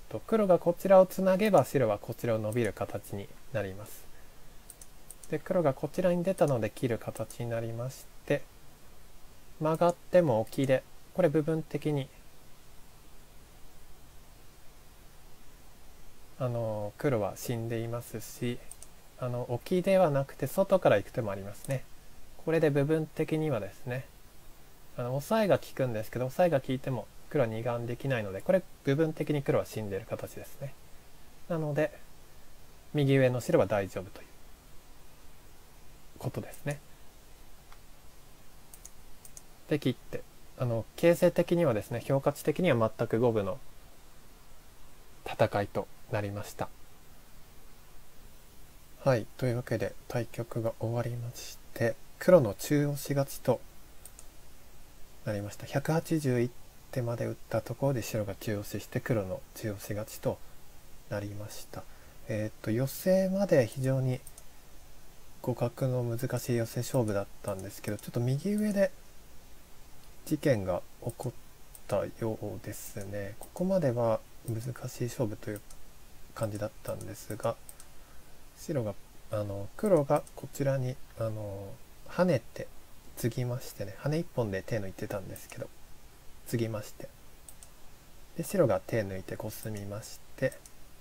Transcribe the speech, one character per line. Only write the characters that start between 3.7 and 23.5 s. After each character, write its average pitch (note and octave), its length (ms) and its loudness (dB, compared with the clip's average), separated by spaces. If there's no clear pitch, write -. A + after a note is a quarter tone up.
ま G#2 140 -10
す。 - 180 -12
で、 D3+ 80 0
黒 F#3 260 2
が C3+ 100 6
こ - 160 -4
ち - 120 0
ら F3+ 120 6
に F3 100 2
出 F#3 100 2
た F3 140 4
の C3 140 4
で G#2+ 80 2
切 - 180 0
る A2+ 100 0
形 - 460 -6
に A#2+ 60 -4
な A#2 100 0
り A2+ 140 -4
ま A#2+ 160 -4
し - 160 -12
て、 C#3+ 160 2
曲 D#3+ 160 4
が E3+ 140 8
っ F3 60 4
て - 260 6
も B2+ 180 6
置 A2 120 0
き C#3 140 2
で、 C3 160 6
こ F#3 80 6
れ E3 60 8
部 D#3 120 6
分 D#3+ 220 2
的 - 280 -2
に、 C#3 160 2
あ C3 80 2
の、 A2 500 0
黒 C3 220 4
は F#2+ 160 2
死 - 200 -2
ん A#2 120 -2
で A#2 120 0
い A#2 100 -2
ま A#2 120 -4
す A2+ 200 -8
し、 B2 360 -4
あ B2+ 80 -2
の、 B2 220 -2
置 F3 320 2
き - 0 -
で F#3+ 160 6
は F3+ 140 8
な C#3 120 4
く - 120 -8
て C#3 120 0
外 G3 320 4
か D3+ 100 8
ら A#2 80 10
行 G2 100 2
く - 40 -12
手 B2 100 0
も G#2+ 100 -2
あ G2 40 -4
り G2 80 -6
ま G#2 100 -8
す - 140 -10
ね。 C3+ 160 -2
こ D#3+ 80 2
れ E3 80 4
で D#3+ 80 8
部 C#3+ 160 6
分 D#3 200 4
的 D#3 320 0
に D#3 140 2